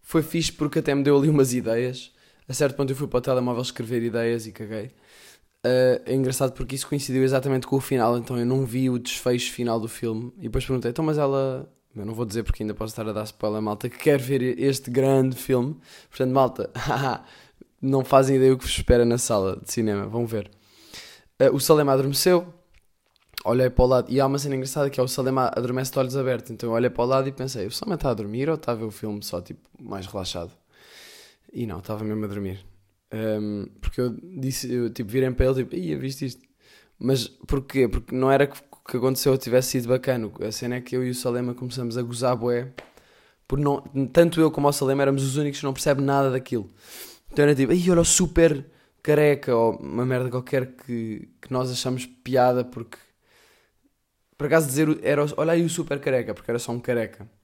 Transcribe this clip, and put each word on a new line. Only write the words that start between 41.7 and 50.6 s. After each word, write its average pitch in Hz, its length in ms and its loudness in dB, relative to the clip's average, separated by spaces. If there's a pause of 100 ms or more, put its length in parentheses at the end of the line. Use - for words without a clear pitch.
a 123 40 -2
gozar 120 340 0
bué. 120 360 -2 (760)
Por 135 120 -2
não, 143 220 2 (320)
tanto 170 280 6
eu 156 100 6
como 143 180 2
o 139 40 4
Salema 139 300 0
éramos 135 220 2
os 135 120 -2
únicos 147 220 -2
que - 60 -10
não 135 80 -4
percebem 139 320 0
nada 139 260 2
daquilo. 123 400 -4 (600)
Então 147 140 2
era 147 100 6
tipo, 135 180 4
"Ai, 180 180 4
olha 170 100 6
o 170 40 4
super 165 600 4 (380)
careca", 147 520 4
ou 113 220 4
uma 104 300 -4
merda 127 240 -2
qualquer 127 460 -4